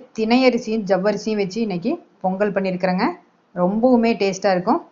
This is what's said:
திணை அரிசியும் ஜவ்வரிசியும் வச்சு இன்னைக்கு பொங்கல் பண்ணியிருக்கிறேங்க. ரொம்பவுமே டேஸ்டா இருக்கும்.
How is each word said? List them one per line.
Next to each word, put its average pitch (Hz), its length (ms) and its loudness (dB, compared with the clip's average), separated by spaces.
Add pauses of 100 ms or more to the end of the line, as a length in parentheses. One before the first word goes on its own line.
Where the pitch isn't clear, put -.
(120)
திணை 226 320 2
அரிசியும் 226 400 0
ஜவ்வரிசியும் 202 560 0
வச்சு 190 200 -4
இன்னைக்கு 196 300 -4 (300)
பொங்கல் 190 340 -2
பண்ணியிருக்கிறேங்க. 185 520 -2 (480)
ரொம்பவுமே 226 600 2
டேஸ்டா 196 380 0
இருக்கும். 196 280 0 (120)